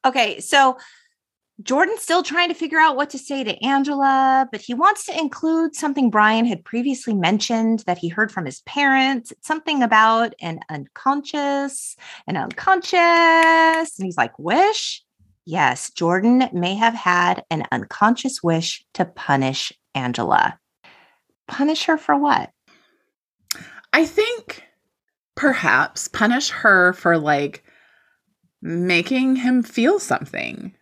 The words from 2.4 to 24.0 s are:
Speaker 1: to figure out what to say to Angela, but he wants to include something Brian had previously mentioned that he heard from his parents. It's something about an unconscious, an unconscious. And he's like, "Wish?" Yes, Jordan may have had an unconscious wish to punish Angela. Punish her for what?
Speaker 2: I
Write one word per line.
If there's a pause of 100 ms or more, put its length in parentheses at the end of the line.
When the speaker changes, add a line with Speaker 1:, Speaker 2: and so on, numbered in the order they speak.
Speaker 1:
to
figure
out
what
to
say
to
Angela,
but
he
wants
to
include
something
Brian
had
previously
mentioned
that
he
heard
from
his
parents.
It's
something
about
an
unconscious, (300)
an
unconscious. (1040)
And
he's
like,
"Wish?" (440)
Yes,
Jordan
may
have
had
an
unconscious
wish (100)
to
punish (220)
Angela. (880)
Punish
her
for
what? (1400)
Speaker 2:
I